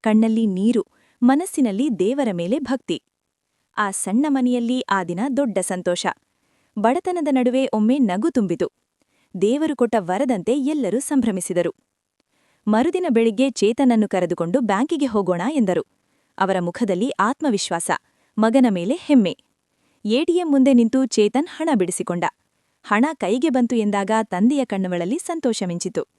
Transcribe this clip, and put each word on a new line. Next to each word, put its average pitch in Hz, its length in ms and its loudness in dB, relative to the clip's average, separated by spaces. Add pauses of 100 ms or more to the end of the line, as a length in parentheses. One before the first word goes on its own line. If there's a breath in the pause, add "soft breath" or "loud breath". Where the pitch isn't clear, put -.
ಕಣ್ಣಲ್ಲಿ 220 460 2
ನೀರು, 208 400 0 (360)
ಮನಸ್ಸಿನಲ್ಲಿ 269 640 2 (100)
ದೇವರ 254 340 0
ಮೇಲೆ 180 260 -2
ಭಕ್ತಿ. 262 440 -6 (720)
ಆ 208 140 -2
ಸಣ್ಣ 214 380 -2
ಮನೆಯಲ್ಲಿ 247 520 0
ಆ 196 240 -2
ದಿನ 175 160 -6 (160)
ದೊಡ್ಡ 233 220 -2
ಸಂತೋಷ. 185 480 -4 (720)
ಬಡತನದ 302 520 0
ನಡುವೆ 254 360 2
ಒಮ್ಮೆ 220 320 0
ನಗು 220 320 0
ತುಂಬಿತು. 175 400 -2 (720)
ದೇವರು 285 340 0
ಕೊಟ್ಟ 240 220 0
ವರದಂತೆ 208 600 -2
ಎಲ್ಲರೂ 262 420 -2
ಸಂಭ್ರಮಿಸಿದರು. 190 760 -2 (920)
ಮರುದಿನ 311 400 2
ಬೆಳಿಗ್ಗೆ 226 420 2
ಚೇತನನ್ನು 226 580 2
ಕರೆದುಕೊಂಡು 175 520 0
ಬ್ಯಾಂಕಿಗೆ 269 460 0
ಹೋಗೋಣ 180 440 0
ಎಂದರು. 190 340 0 (540)
ಅವರ 190 220 0
ಮುಖದಲ್ಲಿ 185 500 -2
ಆತ್ಮವಿಶ್ವಾಸ, 202 800 -2 (480)
ಮಗನ 233 320 4
ಮೇಲೆ 190 240 -2
ಹೆಮ್ಮೆ. 254 420 2 (680)
ಎ 240 200 0
ಟಿ 349 80 0
ಎಂ 349 180 0
ಮುಂದೆ 277 220 6
ನಿಂತು 240 320 4
ಚೇತನ್ 226 460 0
ಹಣ 320 240 -6
ಬಿಡಿಸಿಕೊಂಡ. 175 500 -2 (580)
ಹಣ 214 300 0
ಕೈಗೆ 247 360 -2
ಬಂತು 247 280 0
ಎಂದಾಗ 208 340 0 (120)
ತಂದೆಯ 240 420 0
ಕಣ್ಣುಗಳಲ್ಲಿ 185 540 -4
ಸಂತೋಷ 302 480 -4
ಮಿಂಚಿತು. 175 380 -6 (140)